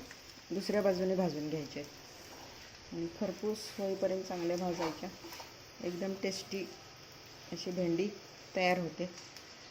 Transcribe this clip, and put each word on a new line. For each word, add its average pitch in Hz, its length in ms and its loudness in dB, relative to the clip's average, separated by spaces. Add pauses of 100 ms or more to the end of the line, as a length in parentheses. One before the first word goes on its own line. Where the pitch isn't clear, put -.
(500)
दुसऱ्या 190 320 4
बाजूने 190 340 6
भाजून 151 340 4
घ्यायच्या 147 320 -2
आहेत. - 120 -10 (1000)
आणि 170 120 0 (140)
खरपूस 208 380 2 (200)
होईपर्यंत 190 460 2
चांगल्या 175 320 2
भाजायच्या. 175 520 2 (760)
एकदम 180 280 0 (100)
टेस्टी 190 460 -2 (840)
अशी 175 180 -2
भेंडी 180 380 4 (480)
तयार 180 220 8
होते. 170 320 0 (600)